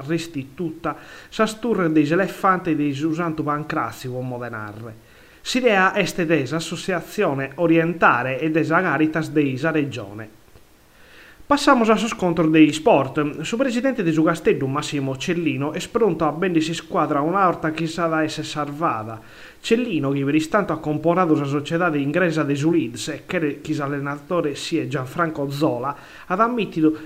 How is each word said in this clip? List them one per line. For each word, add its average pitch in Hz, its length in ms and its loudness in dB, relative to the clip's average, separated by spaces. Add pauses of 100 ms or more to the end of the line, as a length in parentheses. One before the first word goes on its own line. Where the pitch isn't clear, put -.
Restituta, 160 920 -6 (320)
sa 220 200 0
sturre 202 440 0
de 156 100 6
elefante 175 760 2
de 143 180 0
su 156 180 -2
Santo 156 300 -4
Pancrazio, 143 720 -4
uomo 127 260 -6
de 120 140 -8
narre. 110 420 -12 (480)
S'idea 202 540 2
est 190 260 0
de 156 240 2
sa 147 120 -4
associazione 165 960 -2
orientale 165 840 4
e 160 140 -2
de 156 120 2
sa 160 160 2
Caritas 156 540 0
de 139 240 2
sa 160 140 -2
regione. 110 680 -6 (1120)
Passamos 262 380 4
a 220 80 6
su 214 100 -2
scontro 170 400 0
dei 156 240 8
sport. 151 720 2
Su 220 160 -4
presidente 247 460 0
di 165 100 2
su 156 100 4
Casteddu, 165 440 2
Massimo 135 500 -4
Cellino, 156 560 -2
è 185 80 -6 (100)
pronto 208 320 2
a 147 80 2
bendisi 165 420 0
squadra 151 460 -2
una 180 240 2
volta 165 280 0
che 165 160 -4
sarà 160 360 0
essere 147 240 -6
salvata. 143 720 -4 (400)
Cellino, 208 520 0
che 139 120 0
per 139 100 0
istanto 185 380 0
ha 156 80 -4
comporato 156 560 2
la 147 80 0
società 151 460 0
di 147 120 0
ingresa 156 440 2
di 139 100 0
su 151 160 2
Leeds 131 380 -2
e 139 160 -10
che 151 340 -4
chi 151 220 -4
allenatore 143 760 -4
si - 220 -4
è 131 100 -2
Gianfranco 143 640 -4
Zola, 139 440 -2 (320)
ha 180 100 -2
ammesso 190 600 2 (100)